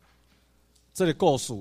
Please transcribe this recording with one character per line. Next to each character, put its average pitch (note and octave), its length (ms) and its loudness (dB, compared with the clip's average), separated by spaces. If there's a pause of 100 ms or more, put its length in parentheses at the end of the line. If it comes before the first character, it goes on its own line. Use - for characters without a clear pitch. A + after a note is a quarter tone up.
(920)
这 F#3 120 0
个 D#3+ 80 2
故 D#3 240 2
事 - 240 -8